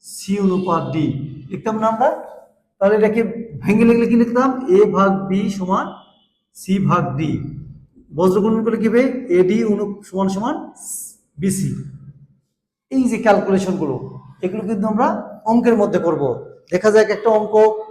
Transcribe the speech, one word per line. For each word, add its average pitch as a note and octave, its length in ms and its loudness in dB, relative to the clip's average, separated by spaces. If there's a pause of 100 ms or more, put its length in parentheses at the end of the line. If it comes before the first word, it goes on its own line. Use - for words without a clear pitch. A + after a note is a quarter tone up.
সি - 280 -8 (120)
অনুপাত F3 460 0
ডি D#3 140 -2 (420)
লিখতাম A3 320 -6
না A3 80 0
আমরা? A#3+ 220 0 (720)
তাহলে G#3 160 4
এটাকে G#3+ 240 2 (400)
ভেঙে A3 280 4
লিখলে A#3 180 4
কি A#3 140 2
লিখতাম? B3 280 2 (280)
এ - 20 8 (160)
ভাগ G3 160 4 (180)
বি F#3+ 100 0 (180)
সমান G3 280 -2 (720)
সি - 160 -4 (160)
ভাগ E3+ 140 0 (120)
ডি। D3+ 160 -2 (800)
বজ্র F#3 320 2
গুণন A3 200 2
করলে A3+ 180 -2
কি A3 80 0
হবে? A#3+ 140 2 (340)
এডি F#3+ 200 4 (140)
অনু-, G3+ 360 -4
সমান F#3+ 220 -2
সমান A3 260 -4 (800)
বিসি। F#3 320 -2 (1200)
এই C4 200 2
যে A3 140 0
ক্যালকুলেশনগুলো, F#3 720 2 (460)
এগুলো F#3+ 280 -6
কিন্তু G3+ 220 -2
আমরা A#3 160 2 (380)
অঙ্কের A#3 320 4
মধ্যে G3+ 220 2
করব। D#3 240 0 (460)
দেখা F3+ 220 0
যাক G#3+ 240 6
একটা A3+ 220 0
অঙ্ক G#3 160 -2 (380)